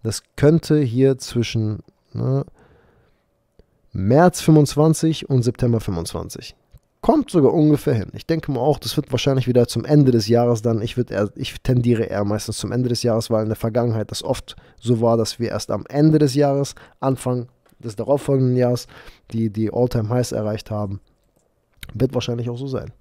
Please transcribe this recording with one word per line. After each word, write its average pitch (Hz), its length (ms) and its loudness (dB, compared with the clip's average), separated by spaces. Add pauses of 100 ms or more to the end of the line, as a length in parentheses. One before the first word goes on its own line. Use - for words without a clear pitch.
Das 113 180 -6 (140)
könnte 151 420 4
hier 131 400 2
zwischen, 110 640 -4 (320)
ne, 127 320 -2 (1500)
März 127 500 4
fünfundzwanzig 156 880 2
und 127 140 2
September 117 380 0
fünfundzwanzig. 87 760 -8 (460)
Kommt 285 300 2
sogar 139 220 4
ungefähr 151 420 2
hin. 107 180 -4
Ich - 140 -16
denke 156 260 -4
mal 117 80 -2
auch, 139 180 2
das - 180 -8
wird - 160 -4
wahrscheinlich 131 360 0
wieder 120 180 4
zum - 180 -6
Ende 143 280 6
des 107 160 2
Jahres 117 340 2
dann, 113 180 0
ich 117 160 -8
würd 123 140 -4
eher, 101 240 -2
ich - 280 -10
tendiere 120 420 2
eher 101 200 -4
meistens 104 340 -4
zum - 120 -8
Ende 123 180 -2
des 117 140 -2
Jahres, 113 280 -2
weil 110 120 2
in 107 60 -4
der 110 80 -4
Vergangenheit 113 540 -2
das - 120 -10
oft - 340 -6 (220)
so 113 220 0
war, 117 160 4
dass 110 240 -4
wir 113 80 -2
erst - 220 -8
am 107 180 -6
Ende 156 300 4
des 143 160 4
Jahres, 139 400 0 (260)
Anfang 127 480 -4 (320)
des 110 160 -10
darauffolgenden 131 600 0
Jahres, 123 300 0 (460)
die, 113 180 -2
die 107 220 -4
All-Time-Highs 120 600 -2
erreicht 107 380 -6
haben. 104 300 -6 (920)
Wird 127 220 0
wahrscheinlich 120 360 -4
auch 120 80 -8
so 139 80 -10
sein. 127 340 -8